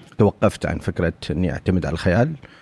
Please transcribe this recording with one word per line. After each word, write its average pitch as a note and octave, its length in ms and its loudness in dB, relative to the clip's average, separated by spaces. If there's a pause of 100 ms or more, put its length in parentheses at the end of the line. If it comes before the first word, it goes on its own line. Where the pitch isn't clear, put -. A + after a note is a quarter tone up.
(180)
توقفت G#2 480 2
عن D#2 120 -4
فكرة E2+ 340 -2 (180)
أني D#2+ 220 0
أعتمد F2 340 0
على C#2+ 60 -4
الخيال، A2 400 2 (300)